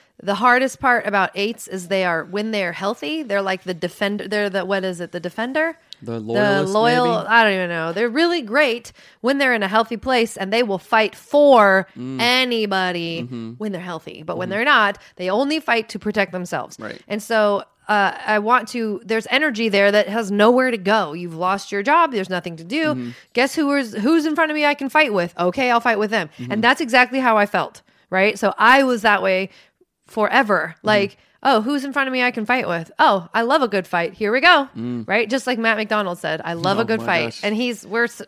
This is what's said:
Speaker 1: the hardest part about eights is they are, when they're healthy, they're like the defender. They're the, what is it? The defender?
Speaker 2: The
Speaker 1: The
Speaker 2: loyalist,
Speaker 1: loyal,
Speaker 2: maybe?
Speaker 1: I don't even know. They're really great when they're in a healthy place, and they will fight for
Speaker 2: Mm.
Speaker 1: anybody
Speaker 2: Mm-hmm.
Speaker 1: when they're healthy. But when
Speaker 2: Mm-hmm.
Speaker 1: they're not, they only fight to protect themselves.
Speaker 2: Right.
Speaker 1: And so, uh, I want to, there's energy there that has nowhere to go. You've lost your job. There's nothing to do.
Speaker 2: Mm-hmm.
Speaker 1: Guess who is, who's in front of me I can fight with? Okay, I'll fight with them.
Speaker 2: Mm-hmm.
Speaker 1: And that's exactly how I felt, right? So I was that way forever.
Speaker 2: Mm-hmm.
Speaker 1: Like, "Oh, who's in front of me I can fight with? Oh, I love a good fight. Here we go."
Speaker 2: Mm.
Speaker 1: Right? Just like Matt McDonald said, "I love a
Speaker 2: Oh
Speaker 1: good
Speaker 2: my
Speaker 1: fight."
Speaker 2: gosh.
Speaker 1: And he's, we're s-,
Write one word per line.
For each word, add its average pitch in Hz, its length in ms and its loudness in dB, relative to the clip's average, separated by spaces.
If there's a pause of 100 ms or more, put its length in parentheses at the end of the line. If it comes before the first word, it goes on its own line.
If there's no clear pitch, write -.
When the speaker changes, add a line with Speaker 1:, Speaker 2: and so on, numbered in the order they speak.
(220)
Speaker 1:
the 196 140 -2
hardest 247 440 2
part 247 260 2
about 196 280 0
eights 202 340 -4
is 185 200 -10
they 190 180 0
are, 165 180 0
when 208 260 -6
they're 196 220 -2
healthy, 269 500 -6
they're 202 200 -2
like 190 220 -4
the 180 100 -6
defender. 196 520 -6
They're 208 220 -2
the, 185 160 -4
what 190 180 -2
is 185 200 -6
it? 170 100 -10
The 180 80 -8
defender? 262 560 -4 (240)
Speaker 2:
The 117 120 -10
Speaker 1:
The 226 80 -6
Speaker 2:
loyalist, 196 520 0
Speaker 1:
loyal, 240 320 2 (140)
Speaker 2:
maybe? - 100 -6
Speaker 1:
I 226 160 6
don't 208 80 4
even 185 160 -2
know. 165 240 -4
They're 214 160 0
really 330 320 0
great 240 520 -2 (280)
when 262 160 0
they're 269 160 2
in 220 100 0
a 196 60 -2
healthy 220 300 0
place, 240 400 -2
and 190 120 -6
they 226 120 2
will 196 160 -2
fight 220 360 0
for 220 720 6 (120)
Speaker 2:
Mm. 131 240 -8
Speaker 1:
anybody 196 1000 -2
Speaker 2:
Mm-hmm. 120 340 -10
Speaker 1:
when 214 140 -8
they're 175 100 -8
healthy. 170 400 -14
But 170 160 -8
when 180 80 -6
Speaker 2:
Mm-hmm. 185 100 -10
Speaker 1:
they're 220 80 -2
not, 226 320 4 (200)
they 180 120 -6
only 277 320 0
fight 233 300 -2
to - 80 -12
protect 202 340 -2
themselves. 180 480 -8
Speaker 2:
Right. - 180 -12 (100)
Speaker 1:
And 208 140 -6
so, 214 420 0 (220)
uh, 202 300 2 (100)
I 214 120 2
want 233 300 2
to, 220 360 -6
there's 220 260 -4
energy 247 380 0
there 202 240 4
that 208 160 2
has 208 220 -4
nowhere 240 400 4
to 233 80 -4
go. 190 340 0
You've 170 240 -10
lost 185 340 -4
your 202 120 -4
job. 302 300 2
There's 190 180 -4
nothing 175 260 -6
to 165 80 -18
do. 277 200 -2 (100)
Speaker 2:
Mm-hmm. 120 160 -8 (240)
Speaker 1:
Guess 262 200 0
who 285 200 0
is, 247 180 -2
who's 294 320 2
in 311 100 -2
front 311 160 0
of 302 40 -4
me 302 100 0
I 294 80 4
can 277 160 -4
fight 302 240 2
with? 175 260 -2
Okay, 180 320 0
I'll 233 100 4
fight 233 180 0
with 208 120 -2
them. 190 280 -2
Speaker 2:
Mm-hmm. 123 140 -8
Speaker 1:
And 214 120 -2
that's 247 160 2
exactly 247 400 2
how 240 160 2
I 208 80 4
felt, - 380 -4 (260)
right? 202 300 0
So 202 200 0
I 254 240 6
was 247 200 0
that 208 200 4
way 190 280 0 (560)
forever. 208 720 0
Speaker 2:
Mm-hmm. - 80 -8
Speaker 1:
Like, 202 300 0 (260)
"Oh, 254 180 4
who's 269 240 -4
in 277 80 -8
front 269 160 -2
of 262 40 -6
me 254 100 -2
I 247 80 2
can 233 160 -6
fight 247 220 -2
with? 170 300 -6
Oh, 202 360 2
I 220 80 0
love 269 200 2
a 240 60 0
good 190 180 -2
fight. 175 280 -4
Here 208 180 -2
we 262 80 0
go." 294 360 4
Speaker 2:
Mm. 117 320 -6
Speaker 1:
Right? 214 200 0
Just 254 180 -2
like 254 120 -2
Matt 226 180 0
McDonald 208 420 -4
said, 156 260 -6
"I 170 100 -6
love 180 240 0
a 226 40 0
Speaker 2:
Oh - 20 0
Speaker 1:
good 220 160 -2
Speaker 2:
my 233 60 -8
Speaker 1:
fight." 170 200 0
Speaker 2:
gosh. - 160 -12
Speaker 1:
And 208 120 -2
he's, 240 320 -4
we're 233 180 -2
s-, - 240 -8